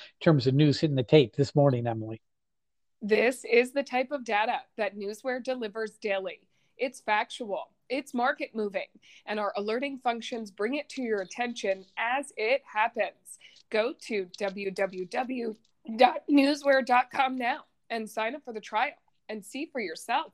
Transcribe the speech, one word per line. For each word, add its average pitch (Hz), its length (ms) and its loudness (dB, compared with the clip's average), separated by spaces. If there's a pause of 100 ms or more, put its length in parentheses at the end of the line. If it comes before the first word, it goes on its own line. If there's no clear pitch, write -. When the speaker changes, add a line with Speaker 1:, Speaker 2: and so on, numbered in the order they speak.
(200)
Speaker 1:
terms 147 260 6
of 131 80 4
news 143 240 6
hitting 147 180 0
the 131 60 2
tape 131 320 6
this 143 200 0
morning, 135 340 4
Emily. 113 320 -6 (800)
Speaker 2:
This 220 420 0
is 247 280 2
the 277 100 -2
type 262 300 -4
of 269 120 -8
data 220 340 -2 (180)
that 202 200 -4
Newsware 220 460 -6
delivers 220 500 -6
daily. 190 480 -6 (380)
It's 254 220 -6
factual, 214 680 -4 (180)
it's 262 240 -6
market 262 420 -2
moving, 196 340 -6 (360)
and 214 160 -4
our 202 160 -2
alerting 254 480 -4
functions 233 460 -4
bring 220 240 -4
it 294 160 -8
to 269 120 -8
your 214 200 -2
attention 196 640 -4 (100)
as 208 400 -4
it 240 340 0
happens. 214 680 -2 (320)
Go 226 240 0 (140)
to 196 180 -4 (100)
w 196 340 -4
w 185 360 -4
w 233 500 -6 (400)
dot 247 340 6
newsware 277 540 6
dot 247 260 4
com 262 260 0
now 254 240 -2 (280)
and 220 220 -6
sign 226 240 -4
up 302 100 -12
for 240 80 -12
the 214 80 -8
trial 220 320 -2 (380)
and 214 120 -8
see 285 300 -10
for 269 80 -4
yourself 226 540 -4